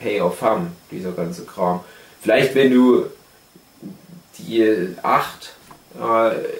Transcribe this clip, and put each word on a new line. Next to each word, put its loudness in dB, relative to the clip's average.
Payoff -2
haben, -2
dieser -8
ganze -8
Kram. -4
Vielleicht, 2
wenn 6
du 6
die 0
acht, -4
äh, 0